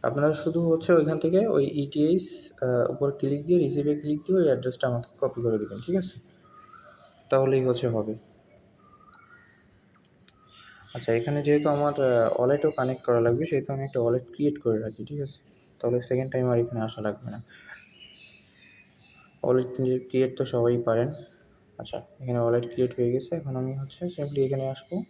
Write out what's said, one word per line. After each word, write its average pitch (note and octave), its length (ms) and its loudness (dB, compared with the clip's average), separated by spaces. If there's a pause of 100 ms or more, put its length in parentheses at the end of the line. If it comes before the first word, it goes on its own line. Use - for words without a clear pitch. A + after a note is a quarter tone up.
আপনারা C#3+ 300 2
শুধু D#3+ 280 -2 (100)
হচ্ছে E3 220 2
ওইখান D#3 260 4
থেকে F#3 280 2
ওই D3+ 180 2 (180)
ইটিএইচ, D#3 400 2 (400)
আহ, B2 300 0
উপর C#3 260 0
ক্লিক C#3+ 280 -2
দিয়ে, F3+ 120 4
রিসিভে D3 420 2
ক্লিক D3+ 260 -2
দিয়ে F#3 120 2
ওই F3 60 4
অ্যাড্রেসটা B2+ 440 0
আমাকে A#2+ 220 -2 (100)
কপি C3 220 -2
করে A2+ 160 2
দিবেন, G2 280 -6
ঠিক F3 100 0
আছে? F#3 180 -2 (1160)
তাহলেই C3+ 340 4
হচ্ছে B2 240 0
হবে। A2 260 -2 (2750)
আচ্ছা, A#2+ 180 -2
এখানে C#3+ 300 0
যেহেতু D3 260 4
আমার, D3 240 2
আহ, B2 460 2
ওয়ালেটও C#3+ 320 4
কানেক্ট C3 360 -2
করা A#2+ 140 4
লাগবে, A#2+ 260 2
সেহেতু C#3 260 -2
আমি C3+ 120 -4
একটা C3+ 160 -4
ওয়ালেট A#2+ 220 2 (120)
ক্রিয়েট D3 300 0
করে A2+ 140 2
রাখি, A2 260 -8
ঠিক D3 160 -10
আছে? C#3 180 -10 (420)
তাহলে A#2+ 220 0
সেকেন্ড C3 300 -2
টাইম B2+ 180 0
আর A#2+ 80 4
এখানে A#2 220 -2
আসা A2 200 -6
লাগবে G#2+ 300 -6
না। G#2+ 120 -12 (2000)
ওয়ালেট B2+ 320 2
ক্রিয়ে-, B2+ 340 0
ক্রিয়েট C3 300 0
তো C3+ 80 0
সবাই A#2+ 420 2
পারেন। A#2 200 2 (680)
আচ্ছা, - 200 -10 (220)
এখানে B2 200 -2
ওয়ালেট A#2+ 320 2
ক্রিয়েট B2 240 0
হয়ে A#2+ 160 2
গেছে। C3 240 -4
এখন C3+ 200 -6
আমি C3 180 -4
হচ্ছে C3+ 320 -10
simply C#3+ 400 -4
এখানে C3+ 220 -2
আসবো E3+ 420 -8